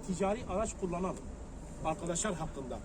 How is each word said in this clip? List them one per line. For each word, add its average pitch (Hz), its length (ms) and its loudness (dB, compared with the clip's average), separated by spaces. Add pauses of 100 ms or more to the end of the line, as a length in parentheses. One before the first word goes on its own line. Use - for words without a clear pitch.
ticari 190 420 4
araç 202 220 2 (100)
kullanan 175 340 2 (680)
arkadaşlar 170 500 2
hakkında 135 500 -4